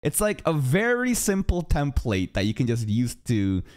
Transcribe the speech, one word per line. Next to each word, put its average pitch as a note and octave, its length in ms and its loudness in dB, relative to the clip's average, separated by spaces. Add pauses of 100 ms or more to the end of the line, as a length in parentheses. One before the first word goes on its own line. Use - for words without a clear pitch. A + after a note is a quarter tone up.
It's, - 160 -2
like, G#3 260 0
a E3 60 2
very A3+ 600 0
simple F#3+ 480 0
template C3 720 0
that G2 100 0
you G#2+ 100 0
can B2+ 120 0
just A#2 200 -2
use A2+ 280 0 (120)
to G2 360 0 (140)